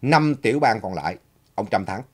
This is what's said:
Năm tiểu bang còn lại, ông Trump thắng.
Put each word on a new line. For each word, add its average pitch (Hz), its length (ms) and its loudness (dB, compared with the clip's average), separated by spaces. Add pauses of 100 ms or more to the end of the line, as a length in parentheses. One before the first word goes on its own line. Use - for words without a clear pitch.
Năm 151 320 4
tiểu 135 260 0
bang 117 200 2
còn 95 140 -8
lại, 80 220 -6 (380)
ông 107 160 -4
Trump 98 160 -2
thắng. 98 160 -8 (120)